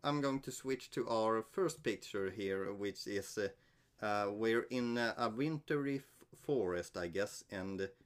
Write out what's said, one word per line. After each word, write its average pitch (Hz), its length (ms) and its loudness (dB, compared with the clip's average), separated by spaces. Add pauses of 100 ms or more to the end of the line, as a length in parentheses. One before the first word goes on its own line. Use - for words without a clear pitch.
I'm 147 160 2
going 135 220 0
to 131 100 -8
switch 131 400 -4
to 127 160 0
our 110 340 4
first 165 400 0
picture 98 480 -2
here, 98 440 -2
which 101 340 -4
is, 101 300 -4
uh, - 680 -6
uh, 104 260 2
we're 113 380 2
in, 120 280 0
uh, 117 200 2
a 117 120 2
wintry 143 720 -2
f-, - 460 -18
forest, 92 520 0
I 87 100 -2
guess, 95 420 -2
and 95 400 -2 (160)